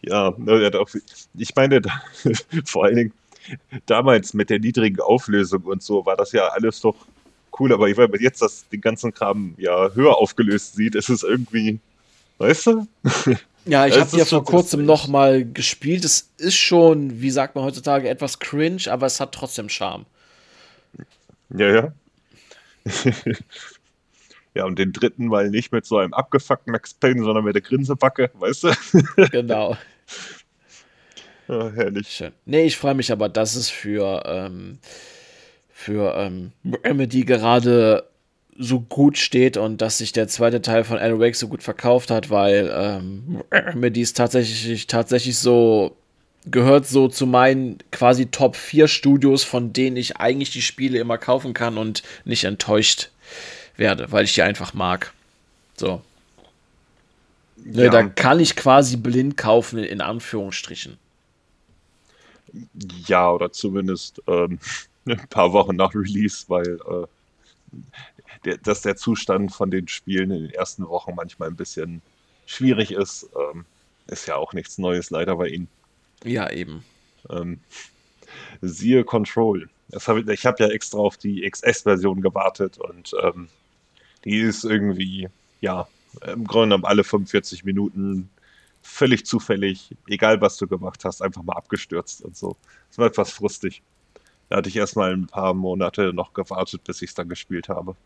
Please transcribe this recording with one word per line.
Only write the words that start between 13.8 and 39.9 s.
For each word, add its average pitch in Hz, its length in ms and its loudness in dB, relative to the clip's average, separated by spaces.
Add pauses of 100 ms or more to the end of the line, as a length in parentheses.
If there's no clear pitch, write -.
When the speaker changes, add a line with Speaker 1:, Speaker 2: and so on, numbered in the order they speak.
Speaker 2:
ich 131 80 4
Speaker 1:
Ja, 139 60 8
Speaker 2:
hab 147 80 2
Speaker 1:
es 147 40 -8
Speaker 2:
die 170 60 2
ja 165 60 6
Speaker 1:
ist - 60 -2
schon 147 140 2
Speaker 2:
vor - 0 -
kurzem 175 360 2
Speaker 1:
lustig. 147 60 2
Speaker 2:
noch 147 220 4
mal 135 360 4
gespielt. 139 600 -4
Es - 320 0
ist 175 200 -2
schon, 151 680 6
wie 135 80 0
sagt 135 240 -2
man 135 100 -4
heutzutage, 139 460 -2
etwas 131 280 -6
cringe, 165 520 -4
aber 127 160 -2
es - 140 -4
hat 139 120 -6
trotzdem 117 380 -10
Charme. - 360 -8 (1400)
Speaker 1:
Ja, 101 240 2
ja. 139 180 4 (920)
<laughs> - 600 -2 (1120)
Ja, 95 100 -2
und 92 120 -4
den 95 140 0
dritten 117 340 -2
mal 104 240 2
nicht 113 220 -4
mit 117 120 -2
so 110 140 0
einem 92 160 0
abgefuckten - 580 -2
Max - 220 -8
Payne, 127 300 0
sondern 110 200 2
mit 104 120 0
der 101 60 0
Grinsebacke, 131 720 0
weißt 98 300 -4
du? 165 80 4 (200)
<laughs> 180 380 4
Speaker 2:
Genau. 117 460 -2 (1700)
Speaker 1:
Ja, 113 220 -4
herrlich. 104 380 -4
Speaker 2:
Schön. - 240 -14 (140)
Nee, 151 180 2
ich 143 120 0
freu 139 180 0
mich 127 180 -2
aber, 104 160 -2
dass 110 280 -2
es 120 120 -6
für, 101 580 -4
ähm, 92 520 -10 (880)
für, 104 480 -4
ähm, 92 360 -8 (320)
Remedy 127 400 0
gerade 117 840 4 (480)
so 127 240 -2
gut 143 380 2
steht 127 380 2
und 110 240 -4
dass 110 180 -2